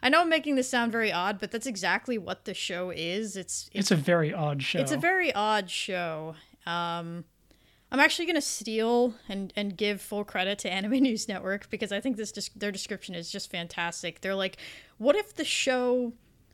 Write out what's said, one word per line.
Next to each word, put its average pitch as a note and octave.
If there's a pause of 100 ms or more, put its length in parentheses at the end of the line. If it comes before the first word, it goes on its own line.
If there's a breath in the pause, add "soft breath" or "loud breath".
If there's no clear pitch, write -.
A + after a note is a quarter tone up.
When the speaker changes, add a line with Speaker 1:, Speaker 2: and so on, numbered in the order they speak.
Speaker 1:
I B3
know D#4+
I'm E4+
making D4
this B3+
sound A#3
very G#3+
odd, F#3
but G#3
that's A#3
exactly G3+
what F#3
the F#3+
show F3+
is. F#3
It's, -
Speaker 2:
It's G3
a F#3+
very D#3+
odd D3
show. -
Speaker 1:
it's C4+
a D4+
very F4
odd G#3
show. D#3+ (320 loud breath)
Um, E3+ (680 soft breath)
I'm C4
actually D#4
gonna E4+
steal A3+ (140)
and, G3
and G3+
give G#3
full G#3
credit G3
to F3+
Anime G3
<laughs> C4+
News A3+
Network G3
because G3+
I G3+
think A#3+
this G#3+
des-, -
their G3+
description F#3+
is E3+
just -
fantastic. E3+
They're F#3+
like, F#3+ (420 loud breath)
"What C#4
if G#4
the D#4
show, B3 (400)